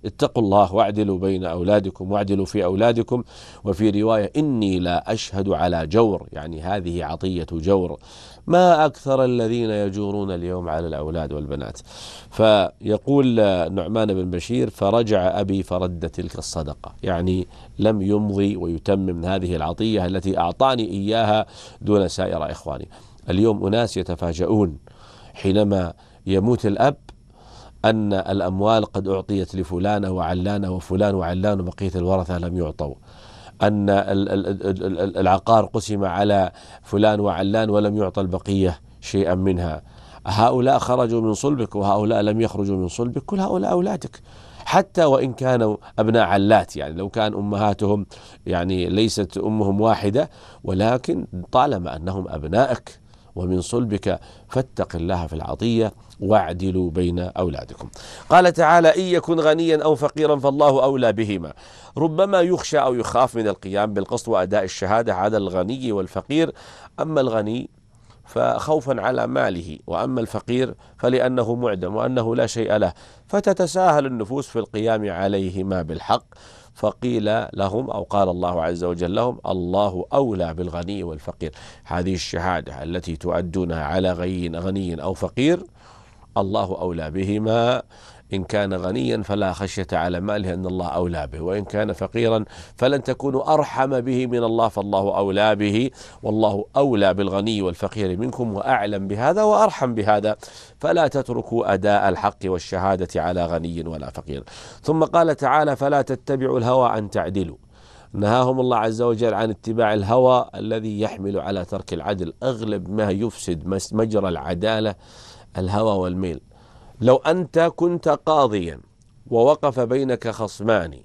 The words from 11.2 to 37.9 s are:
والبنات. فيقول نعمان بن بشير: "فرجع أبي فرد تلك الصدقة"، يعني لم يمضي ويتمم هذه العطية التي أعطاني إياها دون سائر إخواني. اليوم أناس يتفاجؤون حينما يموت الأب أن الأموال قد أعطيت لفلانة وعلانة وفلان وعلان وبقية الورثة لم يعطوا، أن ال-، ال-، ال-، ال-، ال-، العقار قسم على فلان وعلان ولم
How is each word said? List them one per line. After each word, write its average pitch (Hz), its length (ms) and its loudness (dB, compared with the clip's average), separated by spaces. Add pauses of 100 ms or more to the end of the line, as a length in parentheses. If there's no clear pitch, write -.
والبنات. 71 460 -8 (520)
فيقول 110 1040 2 (380)
نعمان 101 400 0
بن 92 160 -2
بشير: 113 400 -2
"فرجع 101 720 2
أبي 98 240 0
فرد 90 460 -4
تلك 87 280 -10
الصدقة"، 78 560 -8 (100)
يعني 90 440 0 (320)
لم 107 220 2
يمضي 101 540 2
ويتمم 90 720 -2
هذه 90 300 -2
العطية 90 500 -2
التي 92 320 -2
أعطاني 110 520 0
إياها 107 560 2 (360)
دون 101 260 4
سائر 85 440 -2
إخواني. - 380 -10 (400)
اليوم 98 380 4
أناس 110 300 0
يتفاجؤون 87 800 0 (560)
حينما 98 600 0 (320)
يموت 98 400 2
الأب 113 300 2 (880)
أن 107 280 2
الأموال 98 720 2
قد 98 220 -6
أعطيت 95 480 -2
لفلانة 95 560 -2
وعلانة 90 600 -2
وفلان 95 440 0
وعلان 92 440 0
وبقية 90 360 -4
الورثة 90 420 0
لم 87 200 -4
يعطوا، 76 380 -4 (640)
أن 101 280 2
ال-، 98 400 2
ال-، 98 180 -2
ال-، 95 380 -4
ال-، 92 140 -4
ال-، 95 180 -2
العقار 95 480 4
قسم 101 400 -4
على 95 460 2 (300)
فلان 104 380 2
وعلان 101 500 0
ولم 104 280 2